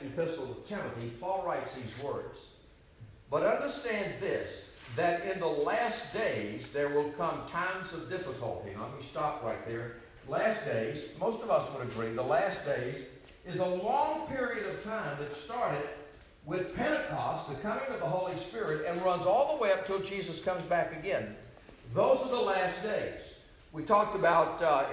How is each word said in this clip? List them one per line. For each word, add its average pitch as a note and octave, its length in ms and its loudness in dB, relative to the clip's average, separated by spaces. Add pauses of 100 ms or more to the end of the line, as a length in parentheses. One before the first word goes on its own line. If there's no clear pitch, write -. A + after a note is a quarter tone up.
epistle D3+ 480 -2
to - 120 -14
Timothy, A#2+ 440 -6 (100)
Paul B3+ 240 0
writes - 300 -2
these B2 280 -10
words, - 360 -6 (920)
"But D3+ 140 2
understand A3 760 0
this, - 460 -4 (300)
that F3 300 2
in F#3+ 140 -2
the E3+ 80 2
last F3 640 4
days G#2+ 580 0
there C#3+ 180 4
will D3 220 4
come D#3 360 -2
times F#3 460 -2
of - 160 -8
difficulty." A2+ 640 -4
Now, A2 140 -6
let C#3 100 -10
me - 60 -12
stop D3+ 400 -2
right A2 240 -2
there. A#2 300 -6 (300)
Last G3+ 380 2
days, A#2+ 380 0 (160)
most A3 240 0
of - 80 0
us D3+ 220 4
would B2+ 140 -4
agree, A2+ 260 -2
the B2 100 0
last E3 420 2
days C3 400 -2 (400)
is F3+ 140 -4
a F3+ 60 4
long A#3+ 600 2
period A#3+ 380 -2
of F#3+ 180 -6
time G#3 360 -4
that D3 160 -6
started D3 520 -2 (580)
with F3+ 300 -2
Pentecost, - 720 0
the C#3+ 60 -6
coming B3 340 -4
of A#3+ 100 -4
the E3+ 60 -2
Holy F3 340 0
Spirit, D#3 480 -2
and F3 160 -2
runs F3+ 220 4
all C4+ 300 6
the C4+ 60 2
way G3+ 100 6
up F#3 140 2
till G3 140 0
Jesus F#3 400 -6
comes F3+ 260 -2
back E3+ 280 2
again. D3 420 -2 (580)
Those B3+ 280 6
are C4 80 -2
the A#3+ 120 2
last F#3+ 420 2
days. - 380 -2 (500)
We D#3 120 -6
talked G#3 320 4
about, E3 460 4
uh, C#3+ 320 6